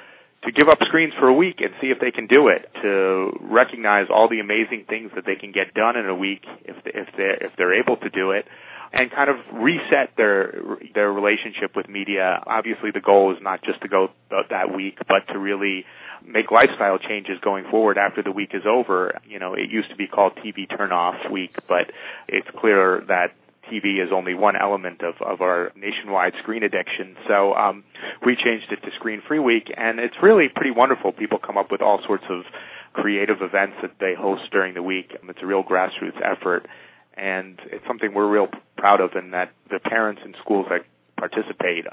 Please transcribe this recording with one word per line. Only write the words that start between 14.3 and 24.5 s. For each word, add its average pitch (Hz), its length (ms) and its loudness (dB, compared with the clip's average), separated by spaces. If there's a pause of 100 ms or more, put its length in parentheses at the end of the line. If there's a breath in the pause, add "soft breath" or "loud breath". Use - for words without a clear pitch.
that 95 240 -4
week, 95 240 -8 (100)
but 95 240 2
to 101 60 -6
really 98 480 -4 (400 loud breath)
make 110 240 -2
lifestyle 107 480 4
changes 101 460 -6
going 98 260 -2
forward 110 280 2
after 101 260 0
the 98 80 -4
week 98 220 -6
is 95 140 -6
over. 98 600 0
You 107 100 -16
know, 92 160 -8
it 101 160 -4
used 107 200 -4
to - 60 -18
be 98 120 -6
called 98 340 2
T 107 100 -10
V 98 140 -10
Turn 98 260 -6
Off 87 380 -2
Week, 92 240 -6 (140)
but 90 240 0 (360 loud breath)
it's 101 200 -2 (120)
clear 95 500 4
that 90 240 0 (360)
T 110 100 -8
V 98 80 -4 (160)
is 87 100 -6
only 92 200 -4
one 98 260 2